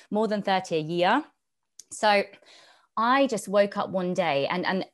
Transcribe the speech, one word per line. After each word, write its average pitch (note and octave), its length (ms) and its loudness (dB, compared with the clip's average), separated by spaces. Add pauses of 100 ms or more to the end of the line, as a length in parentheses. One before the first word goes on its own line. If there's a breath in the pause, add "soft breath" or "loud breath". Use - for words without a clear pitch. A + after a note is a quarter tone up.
(100)
more G#3 180 0
than G#3 140 -4
thirty F#3 340 -2
a D#3 40 0
year. F3 440 0 (680)
So G3+ 320 2 (720 loud breath)
I B3+ 320 2
just G#3 180 -4
woke G3+ 300 2
up - 140 -4
one F#3 220 -2
day D3+ 360 0
and, F3+ 180 -2
and F#3+ 280 -2